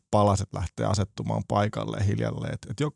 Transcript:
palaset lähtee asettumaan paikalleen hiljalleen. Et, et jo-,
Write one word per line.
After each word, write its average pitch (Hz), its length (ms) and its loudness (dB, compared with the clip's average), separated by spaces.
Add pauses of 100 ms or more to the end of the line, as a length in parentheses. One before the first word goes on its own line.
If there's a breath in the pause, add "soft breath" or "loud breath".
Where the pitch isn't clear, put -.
(120)
palaset 101 420 6
lähtee 95 320 -4
asettumaan 101 640 -2
paikalleen 104 580 -2
hiljalleen. 110 480 -2
Et, - 160 -12
et 101 100 -8
jo-, 147 160 -2